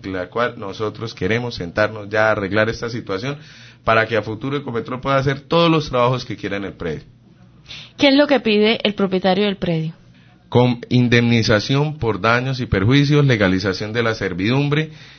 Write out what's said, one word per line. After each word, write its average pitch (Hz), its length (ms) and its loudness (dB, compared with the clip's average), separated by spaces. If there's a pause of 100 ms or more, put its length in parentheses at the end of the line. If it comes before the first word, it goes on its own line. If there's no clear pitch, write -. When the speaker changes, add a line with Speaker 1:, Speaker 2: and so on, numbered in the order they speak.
Speaker 1:
el 92 260 -8
cual 120 300 -4
nosotros 104 560 -8
queremos 117 400 -4
sentarnos 107 520 -4
ya 107 200 0
a 110 60 2
arreglar 104 360 0
esta 117 180 -6
situación 98 500 -6 (460)
para 113 220 2
que 113 100 -2
a 107 60 2
futuro 110 360 -6
Ecopetrol 120 440 -6
pueda 135 160 0
hacer 139 220 0
todos 170 320 2
los 156 180 2
trabajos 123 340 0
que 104 120 -10
quiera 98 220 -6
en 98 80 -6
el 90 80 -10
predio. 85 280 -6 (960)
Speaker 2:
¿Qué 285 120 4
es 269 60 6
lo 294 120 6
que 269 140 2
pide 214 420 2
el 208 100 0
propietario 190 520 0
del 196 100 -2
predio? 165 380 -2 (560)
Speaker 1:
Con 123 400 2
indemnización 120 1080 2
por 107 220 -2
daños 123 400 0
y 123 60 -4
perjuicios, 139 600 4
legalización 104 680 0
de 117 100 0
la 113 120 0
servidumbre 127 760 -2 (280)